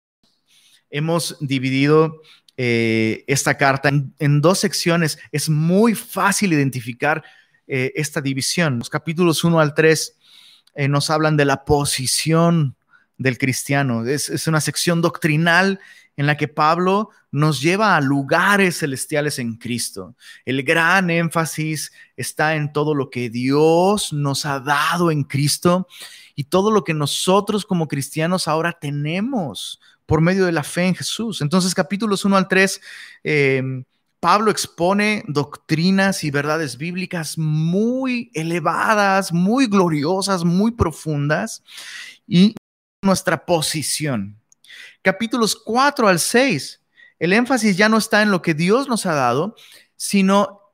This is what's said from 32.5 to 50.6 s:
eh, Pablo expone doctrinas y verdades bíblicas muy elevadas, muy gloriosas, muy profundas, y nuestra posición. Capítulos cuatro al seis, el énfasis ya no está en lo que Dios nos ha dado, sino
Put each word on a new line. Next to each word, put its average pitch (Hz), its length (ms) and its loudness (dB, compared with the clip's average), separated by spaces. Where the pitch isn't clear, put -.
eh, 135 600 0
Pablo 202 300 2
expone 202 800 0
doctrinas 170 960 0
y 147 80 -4
verdades 143 460 -4
bíblicas 175 600 -8
muy 220 960 -2
elevadas, 185 960 0
muy 208 360 2
gloriosas, 185 760 0
muy 185 280 2
profundas, 156 920 -4
y 196 280 4
nuestra 180 420 0
posición. 147 960 -2
Capítulos 220 520 0
cuatro 254 520 0
al 180 120 4
seis, 233 600 0
el 170 120 2
énfasis 220 460 2
ya 214 100 4
no 220 100 4
está 214 260 2
en 214 80 2
lo 175 100 2
que 165 140 0
Dios 214 340 0
nos 220 160 -4
ha 175 80 0
dado, 139 420 0
sino 196 800 0